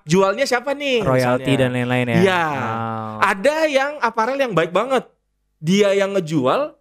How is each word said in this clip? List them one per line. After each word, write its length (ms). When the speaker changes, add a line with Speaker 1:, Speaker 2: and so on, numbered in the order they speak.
Speaker 1:
jualnya 420
siapa 280
nih 300
Speaker 2:
Royalti 420
Speaker 1:
misalnya? 160
Speaker 2:
dan 160
lain-lain 320
ya? 100
Speaker 1:
Iya. 300
Speaker 2:
Oh. 720
Speaker 1:
Ada 360
yang 320
aparel 400
yang 140
baik 180
banget. 340
Dia 360
yang 200
ngejual, 680